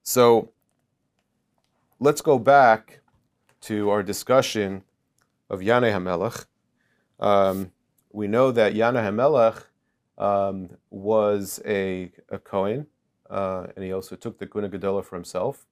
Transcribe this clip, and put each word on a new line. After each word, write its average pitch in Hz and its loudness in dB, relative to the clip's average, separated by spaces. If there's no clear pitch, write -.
So 120 4
let's 147 2
go 139 2
back 120 4
to 104 -2
our 104 2
discussion 101 -2
of 98 -8
Yanei 113 2
HaMelech. 92 -4
Um, 98 0
we 104 -6
know 127 2
that 107 2
Yana 117 0
HaMelech, 117 2
um, 98 -2
was 104 -2
a, 92 -4
a 98 -10
Kohen, 104 -6
uh, 95 -6
and 95 -12
he 92 -8
also 95 -10
took - -14
the 98 -14
Kuna 104 -8
Gedola 98 -6
for - -18
himself. 92 -8